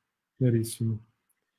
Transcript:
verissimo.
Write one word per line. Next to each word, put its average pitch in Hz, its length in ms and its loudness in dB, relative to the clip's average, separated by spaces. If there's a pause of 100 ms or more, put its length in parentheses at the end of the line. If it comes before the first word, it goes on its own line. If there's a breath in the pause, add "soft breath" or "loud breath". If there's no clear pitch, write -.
(360)
verissimo. 113 600 0 (600)